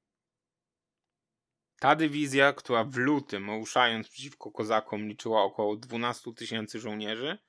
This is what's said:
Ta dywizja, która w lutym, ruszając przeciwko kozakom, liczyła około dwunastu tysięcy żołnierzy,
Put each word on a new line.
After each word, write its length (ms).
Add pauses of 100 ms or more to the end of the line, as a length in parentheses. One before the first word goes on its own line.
(1800)
Ta 140
dywizja, 580
która 300
w 140
lutym, 520
ruszając 600
przeciwko 420
kozakom, 560
liczyła 360
około 320
dwunastu 580
tysięcy 460
żołnierzy, 580 (120)